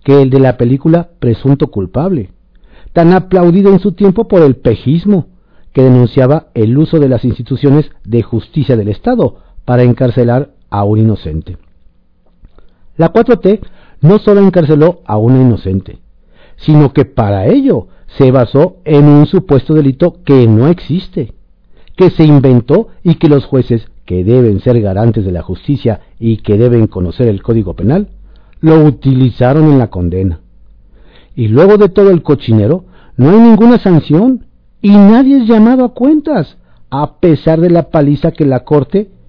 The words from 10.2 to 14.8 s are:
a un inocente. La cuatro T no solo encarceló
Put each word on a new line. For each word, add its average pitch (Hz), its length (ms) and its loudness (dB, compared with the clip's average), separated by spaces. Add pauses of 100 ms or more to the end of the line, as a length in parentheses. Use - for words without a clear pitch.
a 101 140 -6
un 107 160 -2
inocente. 90 600 -6 (1400)
La 165 140 0
cuatro 226 280 0
T 208 220 -2 (400)
no 196 180 2
solo 202 220 2
encarceló 175 640 0